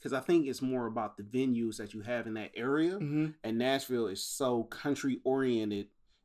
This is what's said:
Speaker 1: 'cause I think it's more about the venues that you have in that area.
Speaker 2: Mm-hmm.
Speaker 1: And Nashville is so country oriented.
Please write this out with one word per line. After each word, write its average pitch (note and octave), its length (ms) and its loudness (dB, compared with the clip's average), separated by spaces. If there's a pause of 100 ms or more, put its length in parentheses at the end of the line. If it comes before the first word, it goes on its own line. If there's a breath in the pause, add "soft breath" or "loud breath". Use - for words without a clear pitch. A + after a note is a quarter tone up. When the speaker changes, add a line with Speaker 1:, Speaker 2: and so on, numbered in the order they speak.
Speaker 1:
'cause C3 100 -6
I C3 80 0
think E3 260 4
it's C3 160 -4
more B2+ 240 0
about A2+ 300 -4
the G#2 80 -12
venues A#2 540 0
that G#2 160 -10
you A2 80 -10
have A#2 260 -4
in A2 60 -4
that A2 200 -6
area. C#3+ 420 2
Speaker 2:
Mm-hmm. D3+ 320 0 (180)
Speaker 1:
And A2 120 0
Nashville B2+ 500 2
is F#2+ 140 -4
so B2 420 0
country C3+ 600 -2
oriented. A2+ 640 2 (380)